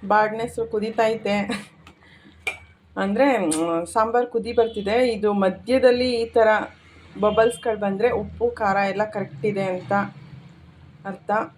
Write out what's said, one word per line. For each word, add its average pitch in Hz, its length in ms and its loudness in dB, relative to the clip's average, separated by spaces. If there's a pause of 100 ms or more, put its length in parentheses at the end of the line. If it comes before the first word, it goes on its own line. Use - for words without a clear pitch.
ಬಾಡ್ನೆಸ್ 220 640 0
ಕುದೀತಾ 220 360 0
ಐತೆ. 208 640 -2 (1300)
ಅಂದ್ರೆ, 220 420 2
ಮ್, 170 480 0
ಸಾಂಬಾರ್ 226 400 2
ಕುದಿ 233 260 -4
ಬರ್ತಿದೆ. 226 600 2
ಇದು 208 200 0
ಮಧ್ಯದಲ್ಲಿ 240 920 2
ಈ - 20 0
ಥರ 226 240 2 (720)
ಬಬಲ್ಸ್‌ಗಳು 220 580 0
ಬಂದ್ರೆ 202 320 0
ಉಪ್ಪು, 214 400 -4
ಖಾರ 208 260 0
ಎಲ್ಲ 196 280 0
ಕರೆಕ್ಟ್ 214 420 -6
ಇದೆ 196 160 -2
ಅಂತ 185 300 -4 (1120)
ಅರ್ಥ. 190 240 -10 (280)